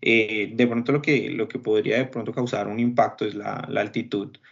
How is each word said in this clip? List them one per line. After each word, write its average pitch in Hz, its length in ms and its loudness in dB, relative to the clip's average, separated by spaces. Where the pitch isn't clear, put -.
Eh, 110 520 2
de 120 120 4
pronto 120 260 0
lo 147 80 2
que, 120 300 2
lo 107 180 -2
que 120 100 -6
podría 107 380 2
de 131 80 2
pronto 123 260 -8
causar 120 380 -2
un 107 100 -6
impacto 120 460 2
es 104 100 -4
la, 104 340 -6
la 107 120 -2
altitud. 104 560 -4